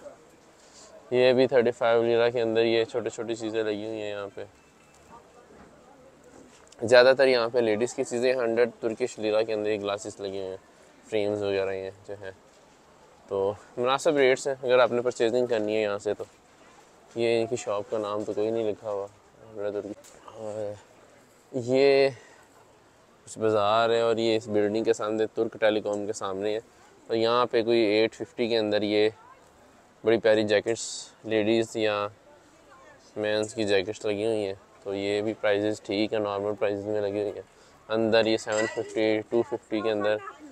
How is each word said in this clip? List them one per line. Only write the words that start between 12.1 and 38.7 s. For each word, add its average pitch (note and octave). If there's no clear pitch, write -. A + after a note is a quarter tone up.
हैं, F#2+
तो G2
मुनासिब C#3
rates C3
हैं C3+
अगर B2+
आपने A#2+
purchasing A#2+
करनी G#2+
है A2
यहाँ G2+
से G#2
तो। G#2+
ये A#2
इनकी A2+
shop G#2
का A#2
नाम G#2
तो G#2
कोई G#2+
नहीं A2+
लिखा G#2+
हुआ, G2+
हंड्रेड G#2
तुर्की। G2+
और G#2+
ये C3+
कुछ -
बाज़ार A2
है A#2
और A2+
ये A2+
इस A2
building G#2
के A2+
सामने A2
Turk A2+
Telecom G#2
के G#2
सामने G2
है। A2
तो -
यहाँ A#2
पे A#2
कोई A#2
एट G#2+
फिफ्टी A#2
के A#2
अंदर G#2+
ये G#2+
बड़ी A2
प्यारी G#2+
jackets, G#2
ladies A2+
या G#2
मेंस G#2+
की A2
jackets G2+
लगी G#2
हुई A2
हैं, G2
तो G2+
ये G2+
भी A2
prices G#2
ठीक G#2+
है, A2
normal G2+
prices G2+
में G#2
लगी G2+
हुई G2+
हैं। F#2
अंदर A2+
ये A2
सेवन A2
फिफ्टी, A2